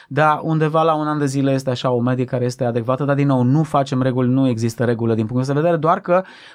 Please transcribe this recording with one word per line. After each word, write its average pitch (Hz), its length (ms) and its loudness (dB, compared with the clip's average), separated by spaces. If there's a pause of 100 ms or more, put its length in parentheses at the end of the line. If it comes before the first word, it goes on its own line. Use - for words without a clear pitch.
dar 151 360 2
undeva 156 380 0
la 160 120 4
un 151 140 -2
an 151 120 -2
de 143 60 0
zile 135 260 0
este 135 180 -2
așa 127 220 -2
o 123 80 0
medie 127 260 0
care 123 200 -4
este 123 180 -4
adecvată, 123 400 -2
dar 143 120 0
din 143 120 0
nou, 135 160 2
nu 139 200 4
facem 139 380 0
reguli, 127 280 0
nu 135 180 2
există 117 360 -2
regulă 113 300 0
din 110 120 0
punctul 123 160 -2
ăsta 135 120 -4
de 143 60 0
vedere, 170 180 2
doar 156 140 0
că, 185 320 0 (320)